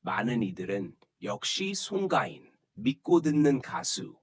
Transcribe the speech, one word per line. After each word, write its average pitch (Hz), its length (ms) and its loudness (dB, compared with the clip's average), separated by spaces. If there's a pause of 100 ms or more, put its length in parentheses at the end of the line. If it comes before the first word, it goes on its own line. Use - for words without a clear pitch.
많은 117 400 -2
이들은 92 540 -4 (260)
"역시 190 540 -4
송가인, - 760 -2 (220)
믿고 143 480 2
듣는 147 400 4
가수. - 600 -6